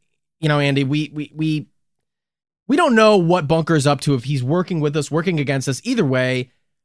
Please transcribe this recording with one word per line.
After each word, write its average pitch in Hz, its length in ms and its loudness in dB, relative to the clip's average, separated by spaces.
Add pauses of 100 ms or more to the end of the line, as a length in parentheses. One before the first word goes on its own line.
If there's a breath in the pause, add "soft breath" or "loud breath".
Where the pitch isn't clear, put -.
(400)
You 156 80 -2
know, 151 100 2
Andy, 143 240 2
we, 147 320 -2
we, 151 200 -10
we, 156 320 -4 (1000)
we 269 100 0
don't 311 200 4
know 214 200 6
what 170 300 2
Bunker's 160 400 2
up 143 160 2
to, 143 120 0
if 120 100 -4
he's 135 180 -4
working 170 380 -2
with 147 160 -2
us, 147 140 -4
working 165 280 -2
against 135 300 -2
us. 131 160 -4
Either 226 200 0
way, 127 460 -2 (340)